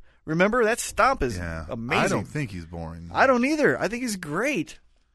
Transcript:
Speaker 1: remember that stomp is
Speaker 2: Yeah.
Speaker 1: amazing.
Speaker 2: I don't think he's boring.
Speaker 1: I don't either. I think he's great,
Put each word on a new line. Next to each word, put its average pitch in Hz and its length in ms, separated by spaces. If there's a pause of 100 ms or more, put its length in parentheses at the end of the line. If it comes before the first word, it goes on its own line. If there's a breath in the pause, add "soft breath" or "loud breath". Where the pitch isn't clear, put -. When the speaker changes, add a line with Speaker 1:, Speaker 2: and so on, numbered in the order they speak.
(240)
Speaker 1:
remember 202 400
that 226 140
stomp - 460
is 117 120
Speaker 2:
Yeah. 82 320
Speaker 1:
amazing. 123 360
Speaker 2:
I 185 40
don't 131 200
think 143 240
he's 87 120
boring. 85 480
Speaker 1:
I 180 140
don't 247 180
either. 277 360
I 165 80
think 240 140
he's 220 140
great, 185 640 (360)